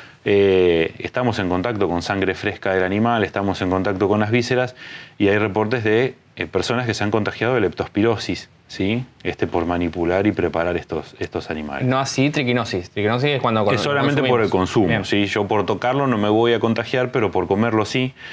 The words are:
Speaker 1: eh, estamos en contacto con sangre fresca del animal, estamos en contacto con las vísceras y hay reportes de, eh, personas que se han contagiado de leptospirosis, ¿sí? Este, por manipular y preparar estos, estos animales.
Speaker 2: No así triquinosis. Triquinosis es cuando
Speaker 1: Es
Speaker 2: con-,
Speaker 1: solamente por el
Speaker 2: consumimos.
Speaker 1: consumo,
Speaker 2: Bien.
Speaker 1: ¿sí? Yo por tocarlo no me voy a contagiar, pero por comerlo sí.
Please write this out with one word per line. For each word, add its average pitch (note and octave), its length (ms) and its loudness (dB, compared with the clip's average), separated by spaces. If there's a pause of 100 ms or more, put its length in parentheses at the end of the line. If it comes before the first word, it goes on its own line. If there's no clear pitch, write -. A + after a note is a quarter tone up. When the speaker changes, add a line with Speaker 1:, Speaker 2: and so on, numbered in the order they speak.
(240)
Speaker 1:
eh, F#2 760 4
estamos A#2+ 380 -2
en F2+ 120 0
contacto G2 380 0
con E2+ 120 0
sangre F#2+ 340 0
fresca G2 380 -4
del F#2 120 2
animal, A2 400 2
estamos G2 360 -2
en F#2+ 80 -2
contacto F#2+ 400 0
con G#2 120 2
las G#2 100 0
vísceras B2 440 0 (440)
y G2+ 100 4
hay G2+ 80 4
reportes G#2+ 480 0
de, A#2 300 2 (220)
eh, F2 100 -6
personas A#2 400 -2
que G#2+ 80 0
se G#2 100 -4
han G#2 60 -2
contagiado A2 440 0
de A#2+ 60 2
leptospirosis, G2+ 880 -2 (180)
¿sí? A2 380 -4 (180)
Este, F2+ 240 -4
por E2+ 200 -2
manipular F2 600 0
y G#2 60 2
preparar E2+ 460 -2
estos, D#2+ 400 -8
estos F2 320 -8
animales. D2+ 360 -6
Speaker 2:
No B2+ 120 0
así C3+ 320 0
triquinosis. B2 600 -2
Triquinosis A#2+ 420 0
es C3+ 100 -2
cuando A2+ 180 2
Speaker 1:
Es G2+ 60 2
Speaker 2:
con-, G#2 120 2
Speaker 1:
solamente C#3+ 440 0
por B2 180 2
el G#2+ 80 2
Speaker 2:
consumimos. - 20 -2
Speaker 1:
consumo, F#2 380 2
Speaker 2:
Bien. G2+ 160 0
Speaker 1:
¿sí? G2+ 220 0
Yo G#2 200 -2
por G#2 200 0
tocarlo B2+ 400 0
no B2 100 0
me G#2 140 2
voy A#2 240 4
a A2 60 0
contagiar, A#2 520 0
pero G#2+ 180 0
por F2+ 160 0
comerlo G#2+ 380 2
sí. C3 300 -2 (180)